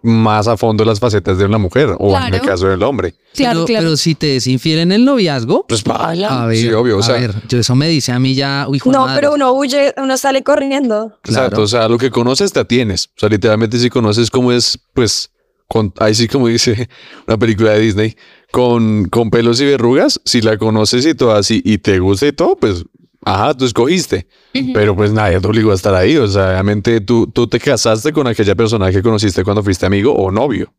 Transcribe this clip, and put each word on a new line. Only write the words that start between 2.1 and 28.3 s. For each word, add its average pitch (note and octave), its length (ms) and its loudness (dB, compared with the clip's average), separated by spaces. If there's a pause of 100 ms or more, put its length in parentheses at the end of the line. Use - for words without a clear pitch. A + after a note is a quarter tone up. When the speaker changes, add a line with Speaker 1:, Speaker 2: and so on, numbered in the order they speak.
Speaker 1:
en - 100 0
el - 40 -4
Speaker 2:
Claro. F#2+ 160 0
Speaker 1:
caso F#2+ 220 0
del F#2+ 160 0
hombre. G#2+ 320 -2 (180)
Speaker 2:
Claro, A#3 280 0
Speaker 3:
Pero, E3 40 -2
Speaker 2:
claro. A3 200 0
Speaker 3:
pero D#3+ 120 0
si E3 160 0
te C#3+ 220 -2
es B2 100 -2
infiel C3 320 0
en F3 140 0
el A3 120 2
noviazgo, F3 640 0
Speaker 1:
Pues A2 160 -4
baila. E3 600 -4
Speaker 3:
a - 20 -2
ver, A2+ 120 0
Speaker 1:
Sí, A#2 140 0
obvio, A2 260 2
o - 20 0
Speaker 3:
a G#2 40 0
Speaker 1:
sea. A#2+ 140 0
Speaker 3:
ver, A#2+ 160 -4 (160)
yo B2 80 0
eso A#2+ 160 0
me C#3+ 160 2
dice C#3+ 220 -2
a B2 80 -2
mí C3 160 0
ya, C#3 340 -4
uy, C#3 80 -2
hijo B3+ 140 0
de C#4 40 2
Speaker 4:
No, C4 120 2
Speaker 3:
madre. C4+ 120 -4
Speaker 4:
pero C#4+ 140 0
uno C#4 200 0
huye, C#4 440 0
uno C4+ 200 -4
sale C4+ 260 -2
corriendo. C4+ 840 -2
Speaker 1:
Exacto, B2 240 0
Speaker 3:
Claro. G#2+ 140 0
Speaker 1:
o G#2 40 0
sea, A2+ 200 0
lo A#2 100 2
que B2 140 0
conoces B2+ 420 0
te D3 60 0
atienes. A2+ 480 -2 (100)
O - 40 -20
sea, G#2+ 80 2
literalmente A2 500 0
si A#2+ 100 2
conoces A2+ 400 0
cómo B2 220 0
es, B2 260 -2 (160)
pues, - 380 -2 (380)
con, G#2+ 300 -2
ahí A2 160 2
sí A2+ 140 0
como C3 180 0
dice A#2 400 0 (200)
<laughs> - 200 -18
una A2+ 100 0
película A2 340 2
de G#2+ 100 4
Disney, A2 340 0 (360)
con, A2+ 580 0
con A2+ 200 0
pelos A#2 300 2
y C#3+ 60 2
verrugas, C#3 580 2
si - 180 0
la A2 160 0
conoces A2 480 0
y D#3+ 100 2
todo A#2+ 180 2
así, G#2 320 0
y G#2 140 2
te G2 200 0
gusta F#2+ 280 0
y C#3+ 40 2
todo, G3 240 0
pues F#2 300 -2 (480)
ajá, A2+ 220 0
tú B2+ 100 -2
escogiste, B2 640 -2 (280)
Speaker 2:
Ujú. C4 180 -4
Speaker 1:
pero G#2 220 2
pues G#2 160 0
nadie G#2 280 0
te F#2+ 80 -2
obligó A2 240 2
a G2 40 2
estar F#2+ 200 0
ahí, C3 220 2
o B2 100 2
sea, F#2+ 240 0
obviamente G#2 500 0
tú, A2+ 260 0
tú A#2+ 200 0
te A#2+ 120 -2
casaste B2 540 0
con D3 140 0
aquella G#2 280 0